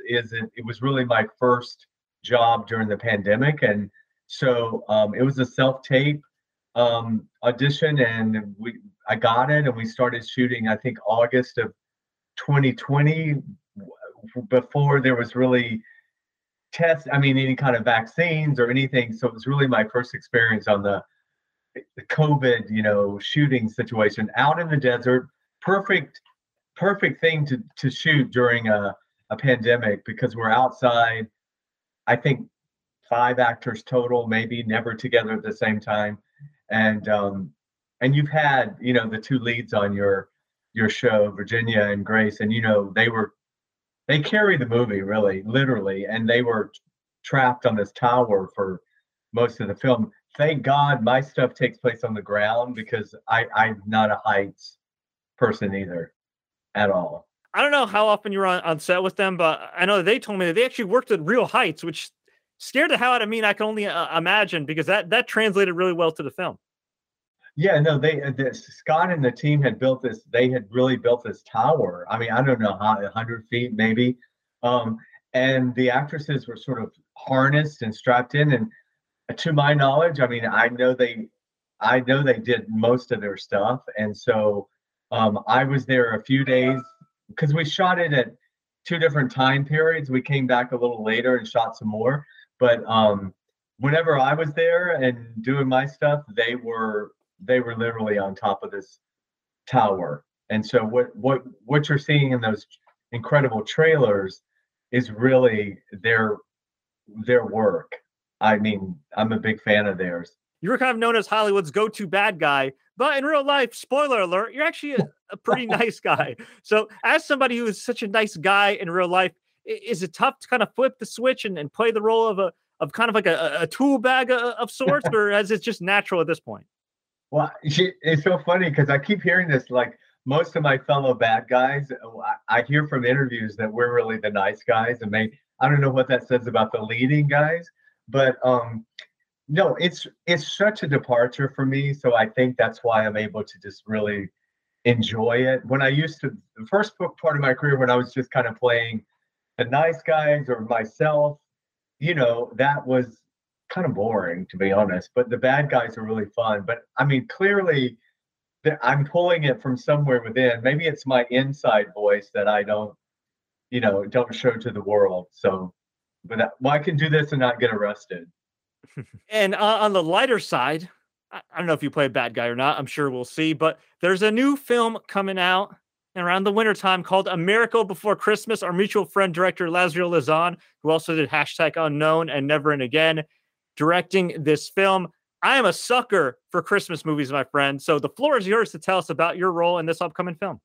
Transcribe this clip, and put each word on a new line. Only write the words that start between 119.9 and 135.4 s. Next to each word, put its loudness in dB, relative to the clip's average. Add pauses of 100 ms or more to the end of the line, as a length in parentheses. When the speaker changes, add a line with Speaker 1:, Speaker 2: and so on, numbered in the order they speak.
Speaker 2:
it -10
tough -2
to -20
kind 0
of -2
flip 0
the -14
switch -4
and, -6
and -8
play 0
the -2
role 2
of -2
a, -2 (280)
of -4
kind 0
of 0
like 0
a, 0
a 0
tool 0
bag 0
o-, 0
of -8
sorts, -2
Speaker 1:
<laughs> -4
Speaker 2:
or 2
is 2
it 0
just -6
natural 0
at 0
this -4
point? -16 (640)
Speaker 1:
Well, 0 (120)
it's 2
so 4
funny 2
'cause 4
I 4
keep -2
hearing 2
this, 0
like, 0 (260)
most 0
of -2
my 2
fellow 0
bad 0
guys, 0
uh, -14
I, -2
I 2
hear 0
from -4
interviews -2
that -4
we're -2
really 0
the -4
nice -2
guys, 0
and -8
they, -2 (240)